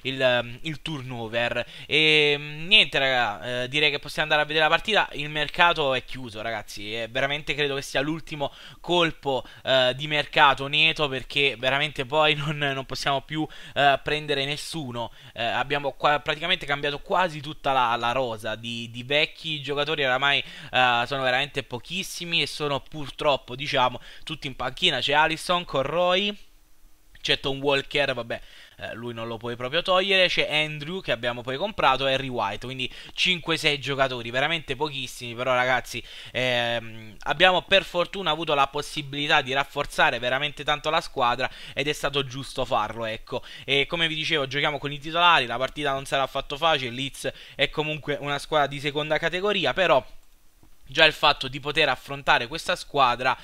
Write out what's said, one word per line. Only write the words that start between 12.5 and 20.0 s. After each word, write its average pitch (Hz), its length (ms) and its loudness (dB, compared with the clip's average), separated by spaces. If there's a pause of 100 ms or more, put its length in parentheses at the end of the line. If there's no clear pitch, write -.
non 135 280 -2
possiamo 135 360 -2
più, 156 240 -6 (280)
eh, 135 280 6
prendere 147 420 -2
nessuno. 135 640 -6 (220)
Eh, 107 100 -6
abbiamo 139 500 0
qua, 147 280 2
praticamente 156 460 -2
cambiato 143 340 -2
quasi 175 400 0
tutta 143 320 -4
la, 123 240 4
la 117 160 0
rosa 113 420 -2
di, 117 360 -8
di 120 120 -10
vecchi 151 580 0
giocatori, 143 440 0